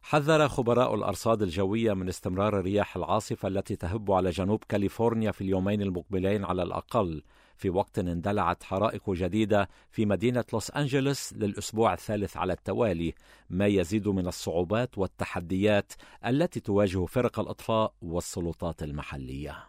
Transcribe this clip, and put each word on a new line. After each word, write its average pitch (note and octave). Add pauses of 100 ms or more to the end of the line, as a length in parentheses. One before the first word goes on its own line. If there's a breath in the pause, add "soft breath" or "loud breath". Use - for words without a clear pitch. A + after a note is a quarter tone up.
حذر D3+
خبراء A#2
الأرصاد G2+
الجوية G2+
من F#2
استمرار G2
الرياح G2
العاصفة G2
التي G2
تهب G2
على F#2
جنوب F#2+
كاليفورنيا A2
في -
اليومين F#2+
المقبلين F#2+
على F2+
الأقل، F2 (340 soft breath)
في G2
وقت G2
اندلعت F2
حرائق G#2
جديدة G2 (220 soft breath)
في A2+
مدينة A2 (100)
لوس A2
أنجلوس C#3
للأسبوع G#2+
الثالث G2+
على F2+
التوالي، F#2+ (360 soft breath)
ما F#2+
يزيد G2
من F#2+
الصعوبات F#2
والتحديات F#2+ (320 loud breath)
التي C#3
تواجه G2
فرق A#2+
الإطفاء A2
والسلطات E2+
المحلية. D#2 (140)